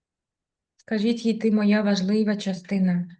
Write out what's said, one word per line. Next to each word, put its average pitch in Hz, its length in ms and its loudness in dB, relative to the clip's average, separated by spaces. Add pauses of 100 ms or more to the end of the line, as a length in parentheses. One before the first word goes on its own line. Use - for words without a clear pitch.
(760)
Скажіть 226 500 -2
їй: 226 80 0
«Ти 220 160 -2
моя 208 320 4
важлива 202 540 0
частина 185 840 -2